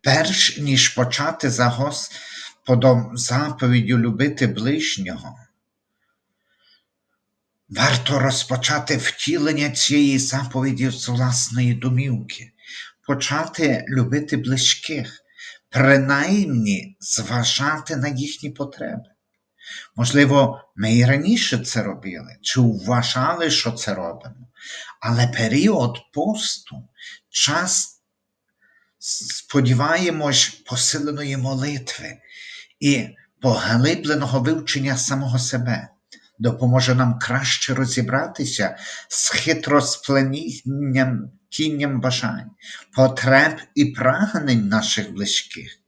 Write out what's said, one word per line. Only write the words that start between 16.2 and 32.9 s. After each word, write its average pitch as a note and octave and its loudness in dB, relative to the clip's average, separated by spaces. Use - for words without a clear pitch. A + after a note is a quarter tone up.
зважати C#3 -2
на C3+ -2
їхні C#3+ -6
потреби. - -10
Можливо, C3 4
ми A2 2
і A#2+ 8
раніше C#3 2
це - -4
робили, F#2 -10
чи - 0
вважали, B2 0
що A#2 0
це G#2+ -6
робимо, - -10
але A#2+ 2
період B2+ 2
посту, - -6
час, - 0
сподіваємось, D3 0
посиленої C#3+ -4
молитви C3 -6
і C#3+ 2